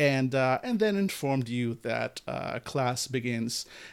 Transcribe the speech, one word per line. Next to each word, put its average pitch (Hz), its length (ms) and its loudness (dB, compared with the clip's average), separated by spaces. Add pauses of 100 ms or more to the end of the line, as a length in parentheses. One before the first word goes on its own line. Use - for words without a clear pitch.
And, 135 340 4
uh, 131 300 4
and 240 160 0
then 208 160 4
informed 139 520 0
you 120 340 -2
that, 117 440 -2
uh, 117 320 -4
class 123 480 -2
begins 120 580 -2 (280)